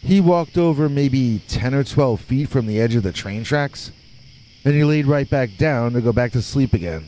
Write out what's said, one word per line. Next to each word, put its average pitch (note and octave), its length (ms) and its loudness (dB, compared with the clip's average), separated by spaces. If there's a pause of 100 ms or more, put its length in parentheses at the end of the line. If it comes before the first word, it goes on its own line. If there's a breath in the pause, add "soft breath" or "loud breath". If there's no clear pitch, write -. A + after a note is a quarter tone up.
he G3 200 4
walked E3+ 360 2
over D#3 320 2
maybe C3+ 600 0
ten B2+ 260 -4
or C#3 100 2
twelve B2+ 360 0
feet C3+ 280 -4
from B2+ 180 -2
the G#2+ 140 -2
edge A2+ 140 0
of A#2 80 2
the F#2 100 -2
train G#2 320 -10
tracks, C#3+ 460 -6 (720)
and C#3+ 100 2
he D3 100 4
laid D3+ 220 2
right C#3+ 220 2
back C3 300 -2
down B2 340 0
to B2 80 0
go A#2 120 0
back A#2+ 200 0
to A#2+ 100 -2
sleep C3 320 0
again. E2 340 -6